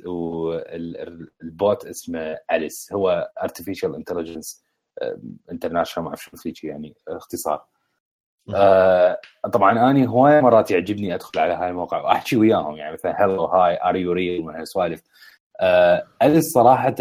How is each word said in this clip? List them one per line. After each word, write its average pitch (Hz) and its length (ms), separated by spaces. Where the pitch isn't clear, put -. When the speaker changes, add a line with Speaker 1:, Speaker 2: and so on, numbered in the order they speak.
Speaker 1:
وال-، 82 600
ال-، 85 600
البوت 90 420
اسمه 80 520
أليس. 80 400
هو 90 380
Artificial 92 460
Intelligence، 82 720
آه، - 180
International، 82 460
ما 82 100
أعرف 73 140
شو - 140
في 80 180
شيء 78 160
يعني، 76 240
اختصار. 80 560
Speaker 2:
مم. - 100
Speaker 1:
آه، 95 640
طبعًا 113 380
أنا 139 160
هواي 135 340
مرات 113 300
يعجبني 95 440
أدخل - 240
على 82 140
هاي 87 160
المواقع 87 340
وأحكي 82 340
وياهم، 95 400
يعني 76 160
مثلًا، 85 200
"Hello, 95 380
hi, 90 320
are 90 140
you 87 200
real؟" 90 300
وهاي 80 180
سوالف. 85 380
آه، 90 460
أليس 151 220
صراحة 123 460